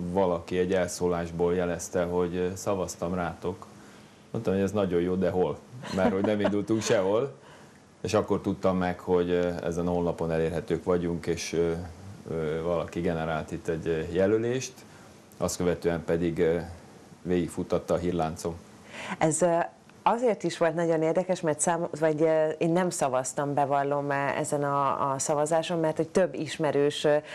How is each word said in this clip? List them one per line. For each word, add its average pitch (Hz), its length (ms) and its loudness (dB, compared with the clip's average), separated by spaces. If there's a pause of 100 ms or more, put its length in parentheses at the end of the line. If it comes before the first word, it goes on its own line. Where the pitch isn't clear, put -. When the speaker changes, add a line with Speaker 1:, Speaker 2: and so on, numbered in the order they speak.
(120)
Speaker 1:
valaki 90 460 0
egy 90 140 2
elszólásból 87 840 0
jelezte, 87 480 -2
hogy, 87 340 0
ö, 90 180 0
"Szavaztam 92 600 -4
rátok." 87 520 -6 (640)
Mondtam, 95 240 -2
hogy 98 80 2
"Ez 98 100 0
nagyon 95 280 2
jó, 90 140 0
de 92 160 2
hol?" 85 280 0 (380)
Mert 92 160 2
hogy 98 140 0
nem 107 140 0
indultunk 101 460 0
<laughs> - 60 2
sehol, 110 420 2 (680)
és - 140 -2
akkor 101 260 2
tudtam 92 360 0
meg, 90 220 0
hogy, 87 320 2
ö, 87 180 2 (160)
ezen 85 220 -2
a 87 40 0
honlapon 82 420 0
elérhetők 80 520 0
vagyunk, 85 420 0
és, 82 260 -4
ö, 82 200 2 (580)
ö, 80 320 -2
valaki 85 380 -2
generált 80 520 -2
itt 80 160 -8
egy, 80 180 -4
ö, 82 120 0 (140)
jelölést, 110 600 2 (640)
azt - 200 -2
követően 85 480 0
pedig, 82 340 0
ö, 85 180 4 (680)
végigfuttatta 87 720 -2
a 82 40 0
hírláncom. 85 560 -2 (640)
Speaker 2:
Ez, 160 240 2
ö, 170 140 4 (500)
azért 220 360 2
is 170 160 -4
volt 165 160 2
nagyon 165 280 2
érdekes, 175 380 0
mert 151 200 0
szám-, 170 280 0 (120)
vagy, 156 220 2
ö, 156 260 4
én 165 220 0
nem 180 200 2
szavaztam, 143 640 -2
bevallom, 143 560 2
ö, 139 40 2 (240)
ezen 147 260 0
a, 139 480 2
a 135 60 -2
szavazáson, 160 600 2
mert 156 180 0
hogy 160 120 0
több 175 260 2
ismerős, 143 720 0
ö, 151 120 6 (180)